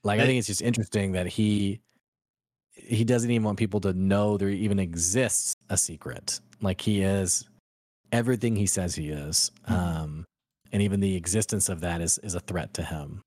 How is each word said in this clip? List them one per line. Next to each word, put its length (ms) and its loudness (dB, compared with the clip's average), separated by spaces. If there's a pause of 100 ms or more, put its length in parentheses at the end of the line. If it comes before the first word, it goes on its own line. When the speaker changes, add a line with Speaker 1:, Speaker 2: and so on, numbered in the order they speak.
Speaker 1:
Like, 160 2
I 40 4
Speaker 2:
They 40 6
Speaker 1:
think 120 4
it's 80 -2
just 140 -4
interesting 520 0
that 120 0
he, 540 2 (960)
he 300 0
doesn't 260 2
even 140 2
want 140 -2
people 220 0
to 120 0
know 420 2
there 140 0
even 300 0
exists 760 0 (140)
a 80 0
secret. 640 -6 (180)
Like, 220 -2
he 200 2
is 460 0 (640)
everything 440 2
he 100 2
says 300 -2
he 140 -6
is. 420 -2 (180)
Speaker 2:
Mm-hmm. 40 2
Speaker 1:
Um, 520 -2 (480)
and 80 2
even 180 2
the 160 2
existence 540 0
of 120 -4
that 200 -2
is, 160 0
is 180 -8
a 60 -2
threat 320 -6
to 100 -6
him. 420 -8